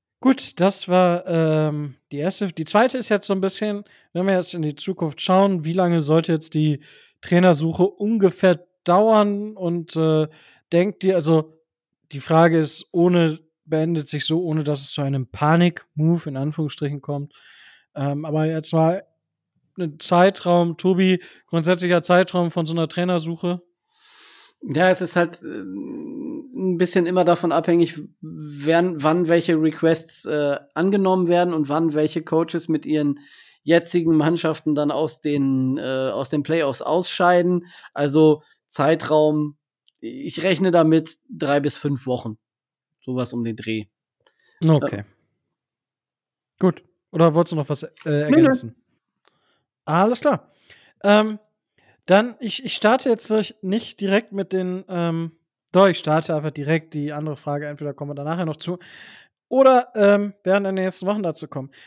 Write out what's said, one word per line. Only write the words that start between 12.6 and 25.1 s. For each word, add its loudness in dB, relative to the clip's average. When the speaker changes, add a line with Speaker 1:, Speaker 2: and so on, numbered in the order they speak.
Speaker 1:
ist, -4
ohne, 2
beendet -2
sich -6
so, -2
ohne -2
dass -2
es -6
zu -6
einem -4
Panik-Move 0
in -8
Anführungsstrichen -6
kommt. -8
Ähm, -4
aber -2
jetzt -4
mal 2
ein -6
Zeitraum, 2
Tobi, 2
grundsätzlicher 0
Zeitraum 2
von -2
so -6
einer -2
Trainersuche? -4
Speaker 2:
Ja, 2
es 0
ist -4